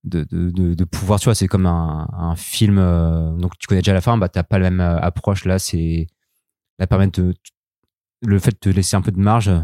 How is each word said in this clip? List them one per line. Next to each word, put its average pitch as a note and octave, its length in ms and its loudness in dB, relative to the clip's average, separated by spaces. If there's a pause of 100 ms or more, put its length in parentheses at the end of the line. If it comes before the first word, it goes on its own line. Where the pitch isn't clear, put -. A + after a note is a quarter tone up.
de, F2 260 -4
de, F2 220 -2
de, F2 240 0
de F2 100 0
pouvoir, G2 360 0
tu - 60 -2
vois, A2+ 100 4
c'est G2 100 0
comme F#2 200 0
un, E2 460 -2
un E2+ 220 -4
film, G2+ 440 0
euh, E2 580 2
donc F2 220 -4
tu - 100 -16
connais F#2+ 120 2
déjà F#2+ 140 2
la F#2 60 2
fin, A#2 180 0
bah, F#2 100 0
t'as F2+ 140 -2
pas G2+ 160 0
la F#2 120 2
même, F#2 100 0
euh, F2 180 2
approche. F#2+ 460 -2
Là, F#2 160 0
c'est, E2 480 -2 (720)
la F#2 80 0
permettre F#2+ 340 2
de, F2+ 100 0 (920)
le G2+ 180 2
fait B2+ 100 2
de G2+ 80 -10
te - 100 -2
laisser F#2+ 280 0
un F#2 60 0
peu G#2 100 -2
de F#2 80 -4
marge G#2 320 2 (120)